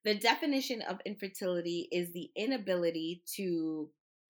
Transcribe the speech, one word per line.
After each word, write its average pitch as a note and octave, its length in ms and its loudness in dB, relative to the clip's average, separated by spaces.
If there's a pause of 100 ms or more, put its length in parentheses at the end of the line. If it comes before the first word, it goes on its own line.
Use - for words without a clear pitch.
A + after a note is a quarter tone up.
The G#3+ 80 4
definition B3+ 640 2
of F#3 240 -4
infertility F3+ 880 -2
is F3 220 -2
the F3 200 -8
inability F3+ 920 0 (120)
to D#3+ 540 -2 (400)